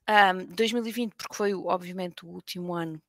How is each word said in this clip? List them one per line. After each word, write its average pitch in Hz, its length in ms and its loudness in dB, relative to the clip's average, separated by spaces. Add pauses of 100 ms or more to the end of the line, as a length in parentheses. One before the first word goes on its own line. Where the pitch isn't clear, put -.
ahm, 196 400 6
dois 214 260 0
mil 233 120 0
e 226 60 -6
vinte, 226 240 -4
porque - 200 -12
foi, 202 180 0
o, 180 140 -4
obviamente, 180 580 -4
o 170 40 -18
último 175 440 -8
ano 165 340 -4